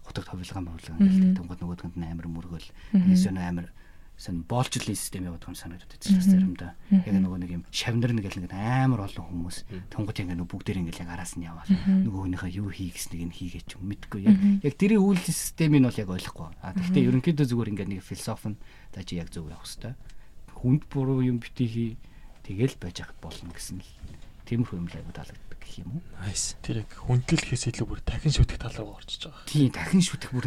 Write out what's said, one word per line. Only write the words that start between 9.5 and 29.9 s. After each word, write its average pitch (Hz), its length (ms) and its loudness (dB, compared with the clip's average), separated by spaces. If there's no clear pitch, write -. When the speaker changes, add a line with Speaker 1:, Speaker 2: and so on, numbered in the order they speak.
Speaker 3:
Мгм. 90 260 -10
Speaker 1:
Тэнгууд 104 300 -4
яг 95 80 -4
нөгөө 87 160 -6
бүгдээр 92 300 -4
ингээд 82 180 -6
яг 85 80 -8
араас 87 240 -8
нь 175 140 -8
яваа. 82 180 -14
Speaker 2:
Мгм. 190 380 4
Speaker 1:
Нөгөөнийхөө 92 480 -2
юу 101 180 -4
хий 90 240 -6
гэснийг - 320 -8
нь 85 80 -8
хийгээ 85 300 -10
ч - 100 -14
юм 95 160 -8
мэдхгүй. - 320 -8
Яг, 202 160 10
Speaker 2:
Мгм. 202 240 6
Speaker 1:
яг 143 140 2
тэрийн 220 260 6
үйл 196 160 6
системийг 156 640 4
нь 127 60 8
бол 117 100 -2
яг 104 160 -4
ойлгохгүй. - 340 -8
А, - 160 -8
тэгтээ 180 240 4
Speaker 2:
Мгм. 123 80 6
Speaker 1:
ерөнхийдөө 143 380 4
зүгээр 117 260 0
ингээд 98 160 -4
нэг 95 160 -6
философи 107 480 -6
нь - 20 -10
за 98 80 -10
чи 90 160 -6
яг 82 160 -6
зөв 80 160 -8
явах - 160 -14
хэвээр. - 300 -10
Хүнд 131 200 4
буруу 135 340 0
юм 123 160 0
битий - 240 -2
хий. 113 260 -4
Тэгэл 117 320 0
байж - 240 -10
хад - 160 -14
болно 82 320 -12
гэсэн - 320 -10
л - 80 -18
тиймэрхүү 117 320 0
юм 85 80 -4
л 82 80 -10
аягүй 80 160 -10
таалагддаг - 480 -12
гэх - 240 -12
юм - 160 -10
уу? 175 40 -8
Speaker 3:
Nice. - 400 -4
Speaker 4:
Тэр 113 240 -4
яг - 60 -14
хүндлэл 127 380 2
гэхээс - 240 -2
илүү 113 140 -4
бүр - 180 -6
дахин - 240 0
шүтэх - 320 4
тал - 160 -8
руу 104 160 -10
орчиж - 320 -12
байгаа. - 220 -16
Speaker 1:
Тийм, 143 260 4
дахин - 300 4